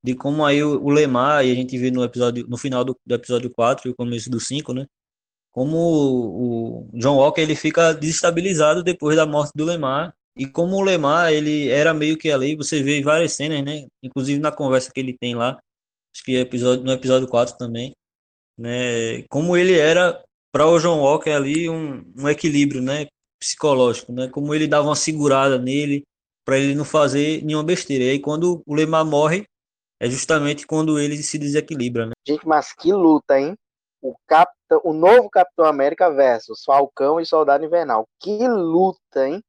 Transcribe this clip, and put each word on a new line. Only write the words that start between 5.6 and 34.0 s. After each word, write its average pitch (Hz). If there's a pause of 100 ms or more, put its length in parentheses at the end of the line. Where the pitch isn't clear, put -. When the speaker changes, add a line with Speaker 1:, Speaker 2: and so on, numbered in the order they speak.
Speaker 1:
o, 120
o -
John 131
Walker, 147
ele 156
fica 160
desestabilizado 165
depois 156
da 160
morte 147
do 151
Lemar. 160 (220)
E 135
como 170
o 196
Lemar, 170
ele 151
era 151
meio 156
que 156
ali, 139
você 151
vê 143
várias 151
cenas, 147
né? 143 (140)
Inclusive 135
na 151
conversa 131
que -
ele 127
tem 120
lá, 123 (540)
acho -
que 131
episódio, 127
no 131
episódio 131
quatro 120
também, 120 (640)
né? 120
Como 170
ele 180
era 170 (280)
pra 147
o 170
John 165
Walker 151
ali 147
um, 160 (100)
um 135
equilíbrio, 143
né? 143 (320)
Psicológico, 127
né? 127
Como 147
ele 156
dava 147
uma 147
segurada 139
nele 143 (420)
pra 135
ele 139
não 147
fazer 147
nenhuma 151
besteira. 156
E 127
aí 143
quando 160
o 147
Lemar 160
morre, 156 (540)
é 120
justamente 147
quando 156
ele 147
se 151
desequilibra, 143
né? 113 (140)
Speaker 2:
Gente, 151
mas 151
que 175
luta, 156
hein? 151 (460)